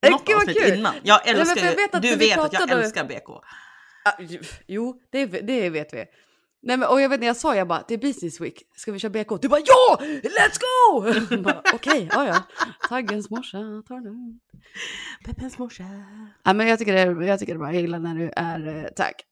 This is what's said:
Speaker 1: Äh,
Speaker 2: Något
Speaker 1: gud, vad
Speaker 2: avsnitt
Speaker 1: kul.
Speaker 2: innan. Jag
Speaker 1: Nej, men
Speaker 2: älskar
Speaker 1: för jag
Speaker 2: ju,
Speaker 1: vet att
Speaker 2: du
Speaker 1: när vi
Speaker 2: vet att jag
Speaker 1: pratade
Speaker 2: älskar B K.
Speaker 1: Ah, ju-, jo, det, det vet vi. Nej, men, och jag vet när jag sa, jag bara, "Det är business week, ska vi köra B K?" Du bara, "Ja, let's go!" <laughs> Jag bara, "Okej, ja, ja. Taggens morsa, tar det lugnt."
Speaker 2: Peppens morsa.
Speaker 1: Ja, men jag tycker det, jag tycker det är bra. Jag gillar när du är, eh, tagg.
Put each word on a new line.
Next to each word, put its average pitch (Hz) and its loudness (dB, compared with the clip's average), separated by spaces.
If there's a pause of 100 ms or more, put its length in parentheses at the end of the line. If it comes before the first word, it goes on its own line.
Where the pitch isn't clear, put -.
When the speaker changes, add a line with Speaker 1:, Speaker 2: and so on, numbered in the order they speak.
Speaker 1:
Äh, 294 10
Speaker 2:
Något - 0
Speaker 1:
gud, 427 4
vad 415 4
Speaker 2:
avsnitt 403 2
Speaker 1:
kul. 196 4
Speaker 2:
innan. 214 -2
Jag 208 6
Speaker 1:
Nej, 233 2
men - 2
Speaker 2:
älskar 339 2
Speaker 1:
för 370 -2
jag 349 2
Speaker 2:
ju, - 0
Speaker 1:
vet 403 -2
att 339 0
Speaker 2:
du 240 2
Speaker 1:
när 226 2
vi 220 4
Speaker 2:
vet 190 2
att 202 0
jag 185 0
Speaker 1:
pratade 202 2
Speaker 2:
älskar 214 -4
B 131 -12
K. - -20 (640)
Speaker 1:
Ah, 202 0
ju-, 165 -14 (240)
jo, 240 -6 (100)
det, 269 -2
det 202 -4
vet 156 -8
vi. 113 -10 (580)
Nej, 247 -2
men, 254 0
och 254 6
jag 269 4
vet 262 0
när 240 -2
jag 240 0
sa, 285 0
jag 185 0
bara, 170 -2
"Det 226 -4
är 226 -4
business 208 -6
week, - -10 (140)
ska - -10
vi 196 -10
köra 214 -6
B 214 -4
K?" 208 -4
Du 269 0
bara, 294 4
"Ja, 508 8
let's 302 0
go!" 480 4
<laughs> 220 0
Jag 214 -2
bara, 175 -2 (120)
"Okej, 262 -2
ja, 262 0
ja. 185 0 (460)
Taggens 208 -6
morsa, 220 -10
tar 214 -14
det 247 -16
lugnt." 233 -16 (840)
Speaker 2:
Peppens 247 -12
morsa. 240 -12 (600)
Speaker 1:
Ja, 190 6
men 214 4
jag 226 4
tycker 214 0
det, 180 4
jag 196 2
tycker 202 -6
det - -8
är - -8
bra. 151 -6
Jag 175 2
gillar 170 -4
när 165 -6
du 165 -4
är, 160 -6
eh, - -8
tagg. - -4 (180)